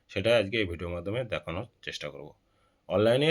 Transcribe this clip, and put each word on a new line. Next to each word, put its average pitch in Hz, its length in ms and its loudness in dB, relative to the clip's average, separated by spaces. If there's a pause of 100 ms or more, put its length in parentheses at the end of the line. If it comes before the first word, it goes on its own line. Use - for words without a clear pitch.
(100)
সেটা 104 260 0
আজকে 104 220 2
এই 104 80 0
ভিডিওর 87 280 -6
মাধ্যমে 98 300 -4
দেখানোর 85 420 -6 (160)
চেষ্টা - 260 -10
করব। 71 200 -14 (600)
অনলাইনে 113 420 4